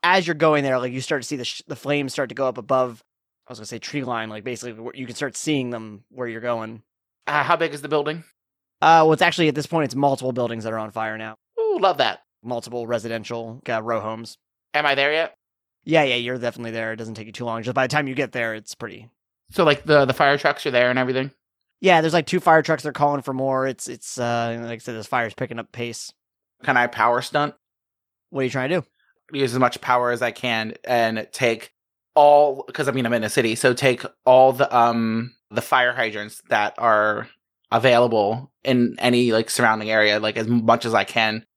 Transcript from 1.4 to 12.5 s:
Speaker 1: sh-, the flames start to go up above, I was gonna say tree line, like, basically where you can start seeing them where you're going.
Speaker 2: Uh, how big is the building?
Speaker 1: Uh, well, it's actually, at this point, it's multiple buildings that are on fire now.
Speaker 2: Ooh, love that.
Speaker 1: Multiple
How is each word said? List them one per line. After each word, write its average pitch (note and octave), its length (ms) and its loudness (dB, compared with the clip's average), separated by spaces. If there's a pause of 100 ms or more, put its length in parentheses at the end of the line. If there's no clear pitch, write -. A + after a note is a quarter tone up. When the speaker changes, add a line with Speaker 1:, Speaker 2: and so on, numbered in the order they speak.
Speaker 1:
sh-, - 240 -10
the D3 80 -10
flames C#3 380 -4
start C3 160 -4
to - 60 -14
go C3+ 120 -2
up B2 100 -4
above, B2+ 460 -2 (440)
I - 40 -20
was A#2+ 80 -18
gonna G#2+ 60 -16
say A#2 140 -12
tree D3 260 -8
line, A2+ 240 -6
like, G#2+ 160 -14
basically A#2+ 280 -10
where A2+ 220 -14
you C3 100 -12
can A#2 100 -14
start C#3 200 -8
seeing C3+ 360 -2
them A2 380 -12
where B2+ 180 -10
you're A2+ 120 -10
going. A2 440 -6 (420)
Speaker 2:
Uh, D3 180 0
how E3 140 2
big D#3 160 -2
is C#3 80 -12
the D3 80 -12
building? D3+ 340 -2 (580)
Speaker 1:
Uh, D#3+ 220 8
well, D#3 100 6
it's D3+ 80 0
actually, E3+ 280 2
at C3 60 -4
this D3 120 -6
point, D#3+ 180 -2
it's A#2+ 100 -8
multiple C3+ 360 0
buildings A#2 320 -4
that A2+ 100 -6
are A2+ 60 -6
on G#2+ 120 -10
fire A2 260 -6
now. A2 180 -14 (240)
Speaker 2:
Ooh, A4 220 0
love F#3 160 2
that. G#2+ 240 -2 (220)
Speaker 1:
Multiple A#2 440 -8